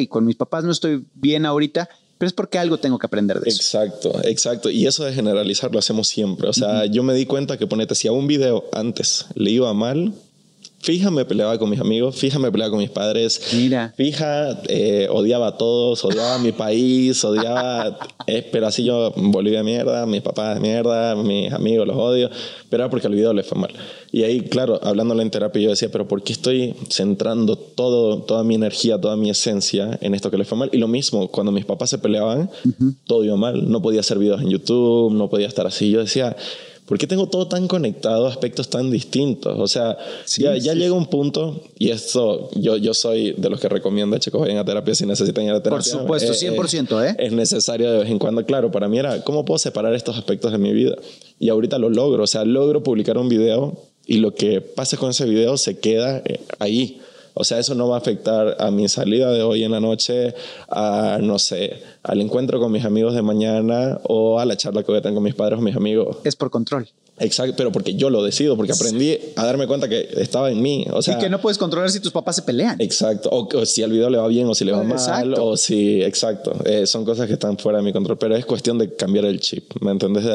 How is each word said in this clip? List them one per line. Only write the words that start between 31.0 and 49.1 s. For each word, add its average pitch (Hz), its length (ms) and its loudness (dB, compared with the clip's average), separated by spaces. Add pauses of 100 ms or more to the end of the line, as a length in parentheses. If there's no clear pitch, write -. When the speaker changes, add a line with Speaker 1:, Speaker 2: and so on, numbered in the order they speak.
Speaker 2:
cuando 101 240 -2
mis 101 140 0
papás 92 240 -2
se 101 80 0
peleaban, 110 520 0 (160)
Speaker 1:
Ujú. 127 280 2 (120)
Speaker 2:
todo 113 200 2
iba 104 100 0
mal. 120 340 0
No 110 120 0
podía 107 180 2
hacer 104 180 0
videos 101 240 2
en 92 80 0
YouTube, 117 640 4
no 104 160 0
podía 101 180 0
estar 95 200 -2
así. 104 240 0
Yo 110 80 4
decía, 113 360 -2 (520)
"¿Por - 100 0
qué 151 80 -2
tengo 185 240 0
todo 185 180 0
tan 180 200 -2
conectado 120 580 0
a 131 40 2
aspectos 123 420 -4
tan 127 180 0
distintos?". 120 720 0
O 101 80 2
sea, 117 280 0 (300)
Speaker 1:
Sí, - 160 -2
Speaker 2:
ya, 139 140 4
Speaker 1:
sí, 127 60 -2
Speaker 2:
ya 156 120 0
Speaker 1:
sí. 165 60 0
Speaker 2:
llega 180 140 2
un 175 120 2
punto, 147 560 -2 (160)
y - 140 2
esto, 110 640 0
yo, 110 220 2
yo 113 180 0
soy 113 420 0
de 98 140 0
los - 80 -4
que 98 100 0
recomienda, 101 480 0
chicos, - 240 -2
vayan 104 160 0
a 101 80 -2
terapia 104 300 0
si 180 100 0
necesitan 101 400 0
ir 104 60 0
a 104 100 2
terapia. 147 160 0 (160)
Speaker 1:
Por 147 80 -4
supuesto, 147 300 0
Speaker 2:
Eh, - 40 0
Speaker 1:
cien - 200 -2
por 170 120 0
ciento, 131 360 0
¿eh? 196 160 0
Speaker 2:
es 117 120 -2
necesario 113 600 0
de 110 80 4
vez 104 100 0
en 110 80 0
cuando. 113 260 0
Claro, 120 280 2
para 101 160 0
mí 110 100 2
era, 135 260 -2